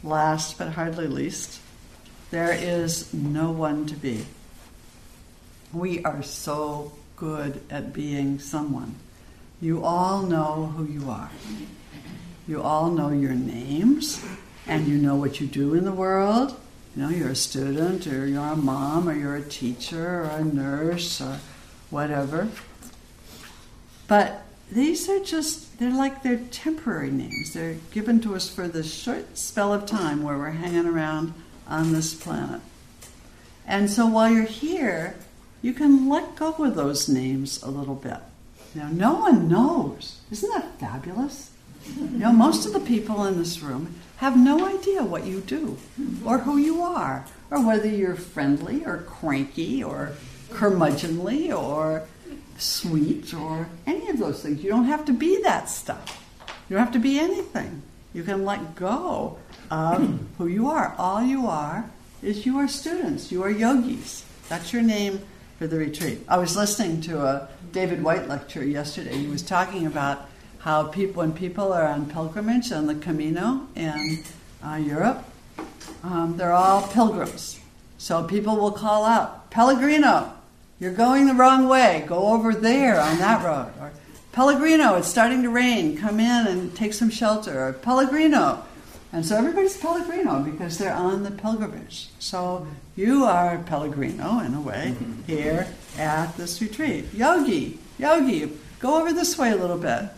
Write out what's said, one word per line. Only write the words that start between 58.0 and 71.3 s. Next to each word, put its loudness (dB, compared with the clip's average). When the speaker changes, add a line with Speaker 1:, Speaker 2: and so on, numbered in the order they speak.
Speaker 1:
You -10
can -2
let -4
go -4
of 2
who -2
you 2
are. 0
All 0
you 0
are -4
is -4
you 2
are 2
students. -4
You -2
are 0
yogis. 0
That's -6
your 2
name 2
for -6
the -2
retreat. -4
I 2
was -2
listening -2
to -4
a -2
David -2
White 0
lecture -8
yesterday. -6
He -4
was -6
talking -2
about -4
how 2
people, -2
when 0